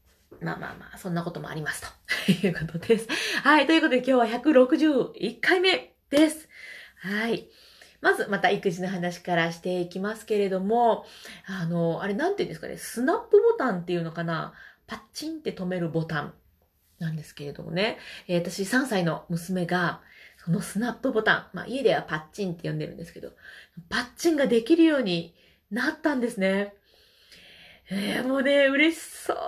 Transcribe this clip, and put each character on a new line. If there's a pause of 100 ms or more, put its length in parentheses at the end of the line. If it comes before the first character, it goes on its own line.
(420)
ま
あ
ま
あ
ま
あ、
そ
ん
な
こ
と
も
あ
り
ま
す (420)
と
<laughs>
い
う
こ
と
で
す。 (360)
は
い。
と
い
う
こ
と
で、
今
日
は
百
六
十
一
回
目 (140)
で
す。 (480)
は
い。 (520)
ま
ず、
ま
た
育
児
の
話
か
ら
し
て
い
き
ま
す
け
れ
ど
も、 (400)
あ
の、
あ
れ、
な
ん
て
い
う
ん
で
す
か
ね、
ス
ナ
ッ
プ
ボ
タ
ン
っ
て
い
う
の
か
な、 (340)
パ
ッ (140)
チ
ン
っ
て
止
め
る
ボ
タ
ン (680)
な
ん
で
す
け
れ
ど
も
ね。 (300)
え
ー、
私、
三
歳
の
娘
が、 (360)
そ
の
ス
ナ
ッ
プ
ボ
タ
ン、
ま
あ、
家
で
は
パ
ッ (100)
チ
ン
っ
て
呼
ん
で
る
ん
で
す
け
ど、 (580)
パ
ッ (100)
チ
ン
が
で
き
る
よ
う
に (380)
な
っ
た
ん
で
す
ね。 (1120)
え
ー、
も
う
ね、
嬉
し
そ (140)